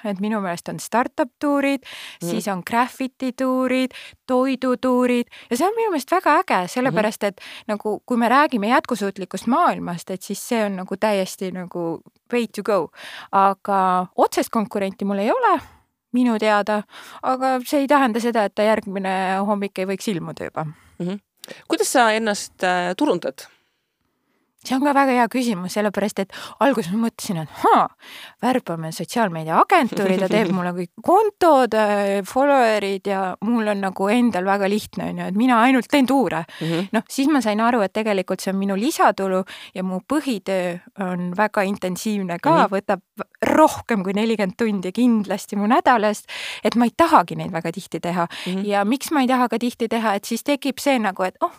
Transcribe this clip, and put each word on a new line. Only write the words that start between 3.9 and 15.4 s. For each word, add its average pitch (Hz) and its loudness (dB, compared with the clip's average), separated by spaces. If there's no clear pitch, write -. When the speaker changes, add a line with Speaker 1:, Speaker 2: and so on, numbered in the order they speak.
Speaker 1:
toidutuurid 254 0
ja 240 0
see 311 2
on 415 0
minu 453 0
meelest 302 -4
väga 330 4
äge, 185 0
sellepärast 220 -2
Speaker 2:
Mhm. 208 -2
Speaker 1:
et 196 -8
nagu, 208 -4
kui 247 0
me 233 2
räägime 247 2
jätkusuutlikust 202 -2
maailmast, 190 0
et 185 -8
siis - -10
see 226 0
on 196 -4
nagu 185 -8
täiesti 190 -2
nagu 175 -8
way 233 0
to - -10
go. 185 0
Aga 190 2
otsest - 0
konkurenti 196 -4
mul 196 -2
ei 214 0
ole 427 2